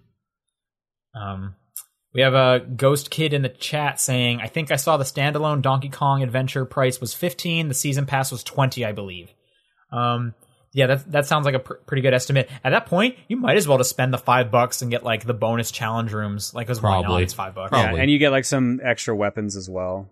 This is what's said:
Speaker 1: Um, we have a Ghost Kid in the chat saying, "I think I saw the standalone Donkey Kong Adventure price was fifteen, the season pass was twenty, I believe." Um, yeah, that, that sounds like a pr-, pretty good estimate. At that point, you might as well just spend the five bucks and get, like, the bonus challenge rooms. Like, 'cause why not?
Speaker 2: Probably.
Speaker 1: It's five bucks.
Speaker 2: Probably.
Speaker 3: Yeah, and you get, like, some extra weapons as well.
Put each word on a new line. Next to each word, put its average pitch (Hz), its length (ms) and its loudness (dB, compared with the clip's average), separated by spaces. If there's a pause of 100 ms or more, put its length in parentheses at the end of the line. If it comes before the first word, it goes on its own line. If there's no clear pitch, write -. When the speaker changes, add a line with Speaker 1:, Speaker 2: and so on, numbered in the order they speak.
(1160)
Speaker 1:
Um, 98 400 -10 (580)
we 127 80 0
have 131 120 4
a 127 320 4
Ghost 135 460 0
Kid 156 220 0
in 143 80 0
the 131 80 -2
chat 147 500 -4
saying, 123 420 2
"I 110 60 -8
think 156 240 -6
I 151 60 2
saw 160 200 2
the 135 60 -2
standalone 147 580 0
Donkey 135 280 0
Kong 139 340 0
Adventure 131 420 -2
price 131 360 0
was 117 120 -6
fifteen, 165 540 -2
the 135 60 -2
season 139 320 0
pass 135 260 0
was 120 120 -10
twenty, 127 420 0
I 104 80 -4
believe." 92 360 -12 (640)
Um, 120 420 -2 (400)
yeah, 131 140 4
that, 139 240 0
that 143 140 2
sounds 151 200 0
like 139 100 2
a 127 40 -2
pr-, - 140 -10 (120)
pretty 135 160 -2
good 127 120 4
estimate. 127 360 2 (140)
At 131 60 0
that 185 160 2
point, 226 320 0 (100)
you 220 80 -2
might 247 220 2
as 185 100 2
well 139 100 6
just 127 120 2
spend 127 240 0
the 123 40 0
five 123 340 2
bucks 123 300 2
and 123 80 -4
get, 120 140 -2
like, 110 220 -2
the 120 80 -2
bonus 113 360 -2
challenge 113 440 -4
rooms. 104 400 -6
Like, 117 140 -6
'cause 117 140 -4
why 107 100 4
not? 92 120 4
Speaker 2:
Probably. 90 200 2
Speaker 1:
It's 90 100 -2
five 95 200 -8
bucks. 95 180 -10
Speaker 2:
Probably. 113 260 2
Speaker 3:
Yeah, - 60 -2
and 139 60 4
you 147 100 6
get, 143 120 4
like, 135 140 2
some 127 360 0
extra 120 320 -2
weapons 101 440 -2
as 95 120 -12
well. 92 420 -6